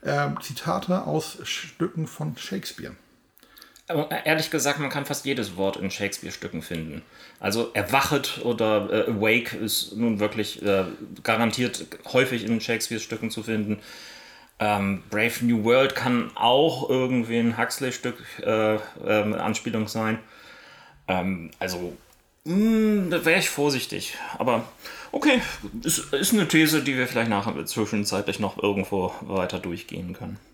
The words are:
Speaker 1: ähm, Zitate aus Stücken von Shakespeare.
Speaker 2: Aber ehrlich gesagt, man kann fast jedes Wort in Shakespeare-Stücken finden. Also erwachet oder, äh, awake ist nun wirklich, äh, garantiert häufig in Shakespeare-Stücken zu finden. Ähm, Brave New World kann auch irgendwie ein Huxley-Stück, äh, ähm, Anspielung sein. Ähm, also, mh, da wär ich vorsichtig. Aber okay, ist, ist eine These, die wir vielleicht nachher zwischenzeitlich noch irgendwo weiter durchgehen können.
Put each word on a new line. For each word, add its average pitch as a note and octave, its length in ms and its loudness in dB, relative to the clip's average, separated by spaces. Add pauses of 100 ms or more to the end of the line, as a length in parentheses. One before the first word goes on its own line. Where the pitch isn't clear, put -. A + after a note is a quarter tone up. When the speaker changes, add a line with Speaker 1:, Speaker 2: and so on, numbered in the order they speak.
Speaker 1:
ähm, C#3+ 380 0
Zitate F3+ 640 -2
aus D3+ 380 -2
Stücken - 600 -4
von D#3 300 -6
Shakespeare. - 580 -8 (920)
Speaker 2:
Aber D3+ 240 0 (140)
ehrlich D#3 260 2
gesagt, C#3+ 280 0
man C#3+ 100 -2
kann C#3 160 -4
fast C#3 220 -4
jedes A2+ 300 -2
Wort G2 200 0
in F#2+ 140 -4
Shakespeare-Stücken - 720 -6
finden. D#2+ 400 -8 (360)
Also A2 360 0
erwachet C3+ 680 2
oder, A2 480 2
äh, G#2+ 200 2
awake A2+ 480 2
ist - 360 -2
nun A2 260 2
wirklich, G#2 420 -2
äh, G2 220 4 (380)
garantiert A2+ 640 0 (240)
häufig B2+ 340 2
in A2 180 0
Shakespeare-Stücken A2+ 680 -4
zu A2+ 120 -8
finden. G#2+ 380 -2 (800)
Ähm, G2 520 2
Brave A2 320 2
New A#2+ 220 2
World C3 300 6
kann B2 400 0
auch C3+ 540 4
irgendwie B2 500 2
ein A#2 200 2
Huxley-Stück, B2 580 -2 (240)
äh, A2 360 2 (280)
ähm, G#2+ 300 2
Anspielung A2 520 -2
sein. A2 320 -2 (880)
Ähm, F#2 520 -2
also, F2+ 360 -6 (500)
mh, G#3 680 4
da E3+ 160 0
wär E3 100 6
ich F3 140 2
vorsichtig. C#3 640 0 (240)
Aber A#2 260 2 (480)
okay, D4 300 4 (400)
ist, - 320 -2
ist C#3+ 180 2
eine G3+ 160 4
These, D#3 340 6
die C3 140 0
wir B2+ 100 2
vielleicht A#2 220 0
nachher G#2 380 -2
zwischenzeitlich G#2 720 -2
noch G2+ 160 -2
irgendwo G2 640 0
weiter F#2 380 -2
durchgehen F2 560 -8
können. - 240 -12 (160)